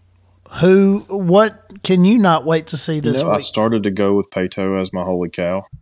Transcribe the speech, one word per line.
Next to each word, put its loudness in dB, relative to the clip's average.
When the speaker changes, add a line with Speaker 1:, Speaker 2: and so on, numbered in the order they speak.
Speaker 1:
Who, 4
what 0
can 2
you 4
not 2
wait -2
to -8
see -4
Speaker 2:
You -6
Speaker 1:
this 0
Speaker 2:
know, -2
I 0
Speaker 1:
week? -2
Speaker 2:
started 0
to -2
go 0
with -2
Pato -4
as -6
my -6
holy -4
cow, -6